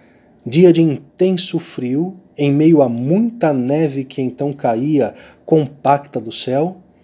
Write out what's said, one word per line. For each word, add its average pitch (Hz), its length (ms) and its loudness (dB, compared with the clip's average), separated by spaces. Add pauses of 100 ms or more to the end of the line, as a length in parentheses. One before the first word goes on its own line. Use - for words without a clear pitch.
(460)
dia 165 280 4
de 160 80 2
intenso 170 800 -2
frio, 143 580 -6 (200)
em 143 140 0
meio 151 300 4
a 127 80 4
muita 156 640 0
neve 135 520 -2
que 135 160 -10
então 135 300 -4
caía 135 600 -2 (320)
compacta 143 760 0
do 110 120 -12
céu, 147 460 -4 (260)